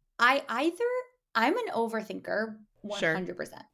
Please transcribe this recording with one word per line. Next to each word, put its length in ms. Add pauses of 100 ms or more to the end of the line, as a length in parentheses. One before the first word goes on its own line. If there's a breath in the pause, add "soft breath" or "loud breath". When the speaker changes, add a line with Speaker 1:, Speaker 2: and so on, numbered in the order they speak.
(180)
Speaker 1:
I 300
either, 360 (500)
I'm 220
an 180
overthinker, 840 (420)
Speaker 2:
Sure. 140
Speaker 1:
one 20
hundred 240
percent. 240 (120)